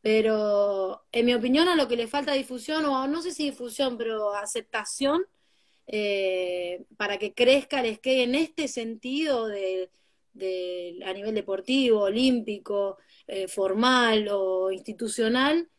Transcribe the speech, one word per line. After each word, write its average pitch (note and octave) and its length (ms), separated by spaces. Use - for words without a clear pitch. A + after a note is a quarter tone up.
Pero, G#3 1120
en A#3 120
mi B3 80
opinión, B3+ 360
a F4 60
lo C#4 120
que A#3 80
le A#3 120
falta C#4+ 260
difusión, C4+ 520
o C4+ 220
no D#4+ 140
sé E4+ 100
si D4+ 200
difusión, B3 460
pero A3 360
aceptación, A#3 920
eh, F#3 960
para G3+ 200
que G3+ 160
crezca C4 480
el A3+ 140
skate C4 320
en B3+ 80
este D#4 320
sentido B3 800
de, F#3+ 420
de, F3+ 720
a F#3+ 80
nivel G3+ 220
deportivo, G#3+ 680
olímpico, G#3 960
eh, F#3+ 200
formal G#3+ 840
o F#3+ 420
institucional A#3 1080